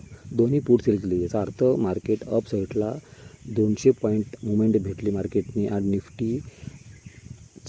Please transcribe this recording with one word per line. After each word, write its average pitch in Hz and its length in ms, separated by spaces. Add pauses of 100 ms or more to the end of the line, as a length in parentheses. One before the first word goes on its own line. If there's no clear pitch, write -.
(300)
दोन्ही 120 280
पुट 123 220
सेल 107 140
केली, 92 260
याचा 87 200
अर्थ 95 220
मार्केट 107 600
अप 110 260
साईडला 107 460 (600)
दोनशे 107 360
पॉइंट 107 320 (200)
मुवमेंट 107 340
भेटली 98 340
मार्केटने 101 540
आणि 101 240
Nifty 113 480 (1300)